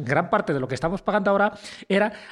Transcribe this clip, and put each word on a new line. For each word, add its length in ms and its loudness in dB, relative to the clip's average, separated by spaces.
gran 260 0
parte 220 2
de 60 0
lo 80 -2
que 80 -4
estamos 260 -2
pagando 300 2
ahora 220 4
era 240 2